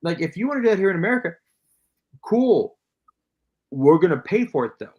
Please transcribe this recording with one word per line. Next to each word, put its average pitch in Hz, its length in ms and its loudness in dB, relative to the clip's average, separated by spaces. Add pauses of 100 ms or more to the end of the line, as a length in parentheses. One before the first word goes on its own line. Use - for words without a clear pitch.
Like, 165 200 -4
if 160 160 -6
you 220 100 -4
wanna 277 140 -4
do 233 80 2
that 208 100 2
here 196 100 2
in 185 60 -2
America, 185 400 -2 (840)
cool. 220 560 0 (920)
We're 139 280 4
gonna 160 180 2
pay 220 280 -2
for 135 200 -4
it, 110 140 -8
though. - 200 -14